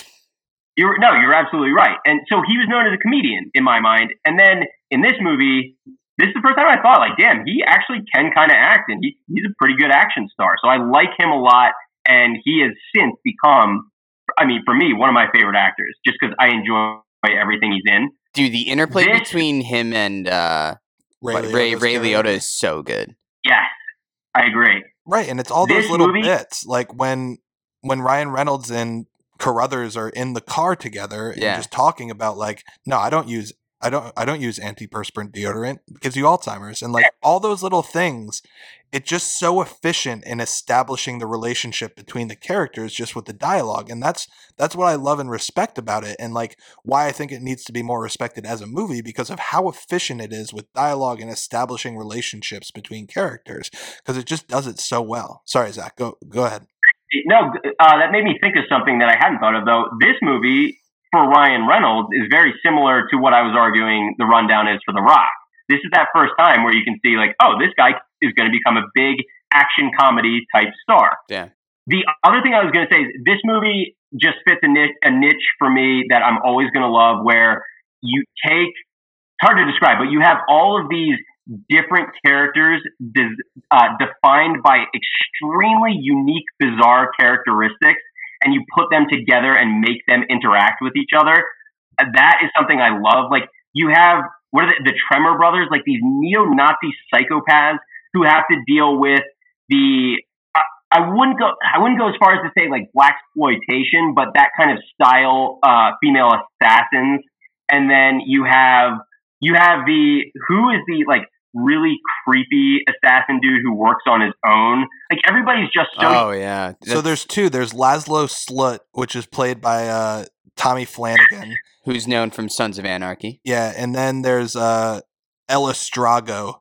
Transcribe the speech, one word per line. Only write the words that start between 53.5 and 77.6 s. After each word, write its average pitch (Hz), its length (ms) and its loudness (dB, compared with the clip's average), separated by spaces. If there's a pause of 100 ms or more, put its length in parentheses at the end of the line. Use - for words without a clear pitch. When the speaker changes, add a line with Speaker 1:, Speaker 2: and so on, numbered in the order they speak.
Speaker 3:
'cause 127 100 -6
it 127 80 -8
just 156 240 -10
does 135 180 -4
it 117 140 -14
so 120 220 -6
well. 113 420 -12
Sorry, 120 280 -2
Zach, - 240 -16
go, 117 200 -10 (140)
go 123 160 -2
ahead. 107 200 -10 (600)
Speaker 1:
No, 175 260 4 (260)
uh, 156 200 8
that 165 120 0
made 208 140 0
me 185 180 -2
think 190 140 -2
of 147 120 0
something 127 300 0
that 117 100 2
I 117 100 4
hadn't 151 200 2
thought 110 160 0
of, 107 100 -4
though. 117 240 0 (120)
This 127 220 2
movie, 135 580 0 (320)
for 165 160 4
Ryan 135 380 4
Reynolds, 120 460 2
is 117 180 -2
very 143 220 4 (120)
similar 139 460 2
to 143 60 0
what 131 160 2
I 120 100 6
was 113 140 -2
arguing 110 600 0
The 117 80 0
Rundown 110 420 4
is 101 160 -4
for - 80 -6
The 101 80 -2
Rock. 131 300 4 (380)
This 143 100 2
is 151 140 -10
that 165 220 2
first 147 240 2
time 143 260 6
where 117 100 2
you 110 100 2
can 113 200 -4
see, 117 120 2
like, 107 240 0
"Oh, - 200 4
this 131 160 0
guy 135 180 4 (280)
is 117 100 -2
gonna 110 180 0
become 117 260 0
a 107 180 -2
big 135 240 0 (340)
action - 460 0
comedy 117 560 2
type 107 140 2 (140)
star." 165 340 2 (120)
Speaker 2:
Yeah. 92 220 -8 (360)
Speaker 1:
The 185 180 -2 (200)
other 214 180 4
thing 247 120 0
I 214 100 4
was 156 80 -2
gonna 165 200 0
say 156 100 2
is 123 100 -6 (120)
this 196 200 0
movie 214 520 -2 (240)
just - 260 0
fits 180 180 2
a 151 40 2
ni-, 147 340 2
a 139 80 2
niche 135 360 2 (120)
for 135 120 0
me 131 400 0
that 120 140 4
I'm 117 180 0
always 127 300 0
gonna 123 180 0
love, 117 340 4
where 113 400 2 (380)